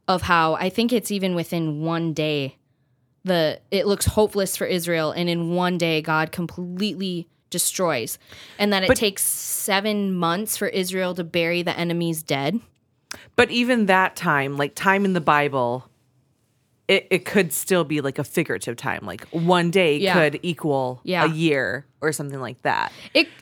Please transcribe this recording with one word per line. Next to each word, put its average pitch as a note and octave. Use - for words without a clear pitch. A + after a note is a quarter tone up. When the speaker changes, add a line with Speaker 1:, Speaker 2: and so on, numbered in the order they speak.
Speaker 1:
of F#3
how, E3
I F#3
think A#3
it's G#3+
even F#3+
within D#3+
one E3
day, D3
the, E3
it F#3+
looks G3+
hopeless G3+
for G3
Israel, E3
and F3
in E3+
one F3+
day E3
God D#3+
completely F3+
destroys, D#3+
and G#3
that G3
it F#3+
Speaker 2:
But B3+
Speaker 1:
takes G3+
seven G3+
months F3+
for G3+
Israel F#3
to F3
bury E3+
the E3+
enemy's E3+
dead. D3
Speaker 2:
But A#3+
even A#3+
that F#3
time, C#3+
like, C#3+
time G3
in F#3+
the F3
Bible, C3+
it, F#3+
it F3+
could F#3
still F3+
be, D3
like, C#3
a C#3+
figurative B2+
time. G#2+
Like, G#2+
one E3+
day E3
Speaker 1:
Yeah. F#3+
Speaker 2:
could D3+
equal C#3
Speaker 1:
Yeah. F3
Speaker 2:
a E3
year C#3+
or D#3
something C#3+
like B2+
that. A2
Speaker 1:
It, D#4